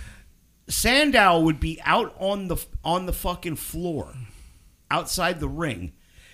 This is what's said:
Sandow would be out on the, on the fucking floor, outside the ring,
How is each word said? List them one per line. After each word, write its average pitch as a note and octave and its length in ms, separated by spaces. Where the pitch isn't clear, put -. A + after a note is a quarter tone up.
Sandow A#3 720
would D#3+ 200
be D#3+ 240
out F#3 360
on G3 280
the, D#3+ 100
on F3 220
the F3 80
fucking F3 440
floor, E3 560
outside E3+ 500
the D3 100
ring, C3 440